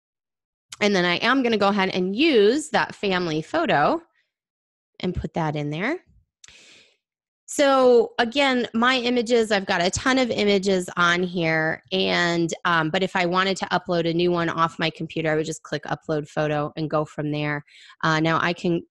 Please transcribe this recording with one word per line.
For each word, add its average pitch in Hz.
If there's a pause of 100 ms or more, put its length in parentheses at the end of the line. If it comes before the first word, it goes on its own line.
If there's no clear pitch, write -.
(800)
And 208
then 180
I 175
am 254
gonna 226
go 196
ahead 196
and 190
use 262
that -
family 180
photo 240 (1000)
and 180
put -
that 156
in 147
there. 220 (1500)
So 262
again, 247
my 247
images, 233
I've 196
got 185
a 185
ton 262
of 247
images 196 (100)
on 175
here, 160 (100)
and, 175 (100)
um, 160
but 185
if 190
I 180
wanted 185
to 196
upload 175
a 165
new 175
one 170
off 165
my 160
computer, 160
I 156
would 156
just -
click -
upload 151
photo 151
and 156
go 156
from 147
there. 147 (380)
Uh, 160
now 160
I 175
can 170